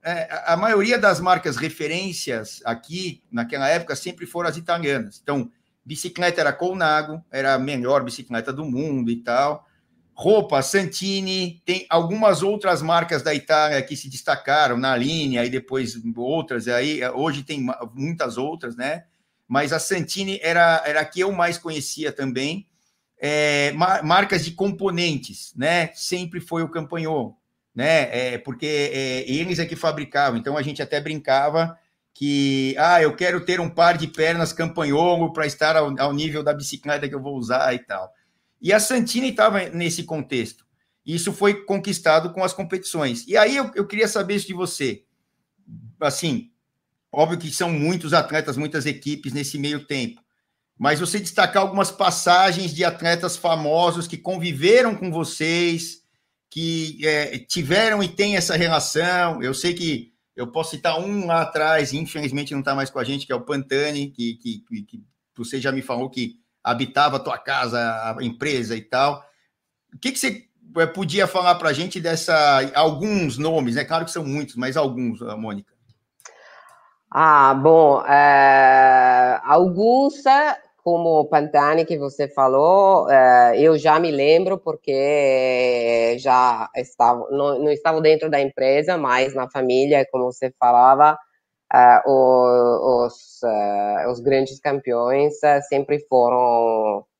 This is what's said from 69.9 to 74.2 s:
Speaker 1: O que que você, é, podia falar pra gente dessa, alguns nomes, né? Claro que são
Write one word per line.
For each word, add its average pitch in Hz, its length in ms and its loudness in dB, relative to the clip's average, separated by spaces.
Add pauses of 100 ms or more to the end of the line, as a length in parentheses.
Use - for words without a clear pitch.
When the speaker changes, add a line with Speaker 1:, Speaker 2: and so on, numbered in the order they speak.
Speaker 1:
O - 60 -20
que 269 140 -6
que 262 80 -8
você, 240 240 -6 (340)
é, 165 80 4
podia 180 400 -2
falar 180 300 2
pra 160 180 0
gente 175 260 -6
dessa, 165 360 -2 (400)
alguns 156 640 0
nomes, 151 340 0
né? 147 100 -2
Claro 165 220 -4
que 170 60 -12
são 165 120 -8